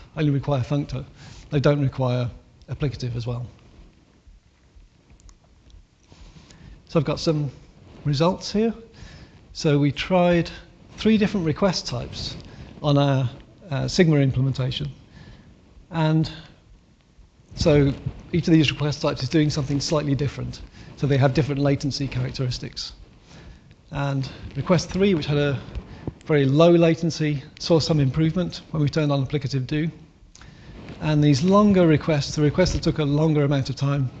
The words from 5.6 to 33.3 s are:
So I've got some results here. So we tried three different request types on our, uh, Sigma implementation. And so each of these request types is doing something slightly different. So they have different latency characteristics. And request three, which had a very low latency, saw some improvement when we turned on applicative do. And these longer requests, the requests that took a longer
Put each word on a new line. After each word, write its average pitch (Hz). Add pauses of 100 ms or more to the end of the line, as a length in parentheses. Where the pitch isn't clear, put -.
So 170
I've 135
got 147
some 147 (540)
results 160
here. 220 (800)
So 147
we 143
tried 175 (480)
three 214
different 202
request 160
types - (460)
on 143
our, 135 (420)
uh, 131
Sigma 160
implementation. 131 (960)
And 160 (1300)
so 147 (400)
each 170
of 165
these 151
request 143
types 143
is 123
doing 151
something 143
slightly 147
different. 127 (360)
So 143
they 139
have 135
different 139
latency 143
characteristics. - (960)
And 139 (260)
request 156
three, 196
which 147
had 143
a 143 (680)
very 147
low 151
latency, 160 (160)
saw 165
some 160
improvement 160 (100)
when 156
we 143
turned 151
on 139
applicative 131
do. 151 (1120)
And 151
these 143
longer 190
requests, 147
the 151
requests 147
that 151
took 156
a 151
longer 147